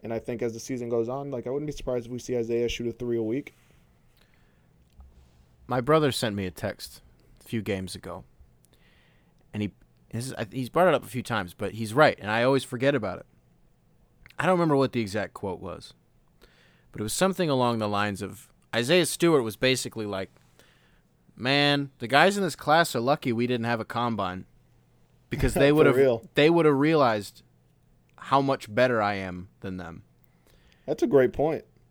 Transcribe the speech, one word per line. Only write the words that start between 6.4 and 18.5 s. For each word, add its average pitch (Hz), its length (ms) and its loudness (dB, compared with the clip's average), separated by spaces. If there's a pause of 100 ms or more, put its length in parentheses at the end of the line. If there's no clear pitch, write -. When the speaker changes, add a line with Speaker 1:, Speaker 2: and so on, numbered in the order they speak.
Speaker 2:
a 92 40 -6
text - 500 -10 (400)
a - 80 -20
few 113 140 -4
games 95 320 -4
ago, 92 300 -12 (1300)
and 104 100 -6
he, 101 80 -2 (400)
this 117 160 -8
is, 131 80 -10
I, 113 180 -8
he's 123 160 -6
brought 180 200 4
it 156 60 4
up 120 100 -2
a 110 40 -18
few 123 140 -6
times, 98 320 -4
but 98 180 -6
he's 110 220 -6
right, 143 260 6
and 101 100 -6
I 110 120 2
always 135 220 2
forget 135 300 0
about 101 240 -4
it. - 80 -18 (1120)
I 143 60 -4
don't 185 100 2
remember 165 220 2
what 135 160 2
the 123 80 -2
exact 101 320 -4
quote 92 280 -10
was, 82 340 -14 (960)
but - 80 -10
it - 40 -6
was 107 100 -6
something 185 340 0
along 123 300 2
the 107 100 0
lines 101 320 -2
of, 98 280 -12 (260)